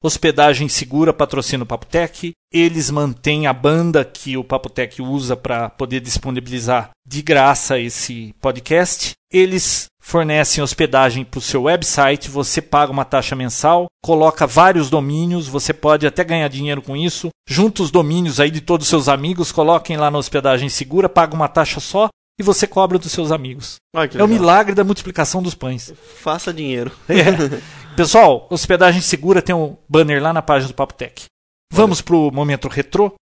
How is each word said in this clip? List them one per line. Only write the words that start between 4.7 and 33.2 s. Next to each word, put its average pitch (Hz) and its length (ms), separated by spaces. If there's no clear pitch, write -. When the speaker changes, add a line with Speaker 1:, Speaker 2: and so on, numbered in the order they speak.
Speaker 1:
usa 131 340
pra 117 360
poder 131 300
disponibilizar 123 920
de 139 140
graça 139 560
esse 117 640
podcast. 139 720
Eles 185 540
fornecem 151 600
hospedagem 131 640
pro - 160
seu 127 240
website, 147 680
você 139 320
paga 147 300
uma 139 120
taxa - 300
mensal, 147 520
coloca 160 420
vários 156 420
domínios, 156 600
você 139 260
pode 151 320
até 147 160
ganhar 165 260
dinheiro 139 320
com 135 160
isso. 165 320
Junta 196 340
os 156 80
domínios 160 480
aí 147 120
de 156 100
todos 165 260
os - 40
seus 143 180
amigos, 151 420
coloquem 165 460
lá 151 140
na 147 80
Hospedagem 135 500
Segura, 147 400
paga 160 260
uma 156 140
taxa 147 320
só 208 280
e 214 40
você 196 260
cobra 185 320
dos 170 100
seus 156 220
amigos. 131 440
Speaker 2:
Ai, 160 140
que 127 80
Speaker 1:
É 196 60
o 208 40
Speaker 2:
legal. 220 140
Speaker 1:
milagre 196 360
da 202 80
multiplicação 185 580
dos 180 120
pães. 127 380
Speaker 2:
Faça 170 340
dinheiro. 131 380
Speaker 1:
É. 160 880
Pessoal, 165 540
Hospedagem 180 500
Segura 170 420
tem 185 140
um 156 200
banner 151 340
lá 156 100
na 165 100
página 139 260
do 120 60
Papo 135 200
Tech. - 300
Vamos 185 260
Speaker 2:
Olha. - 60
Speaker 1:
pro 156 280
momento 143 360
retrô? 190 440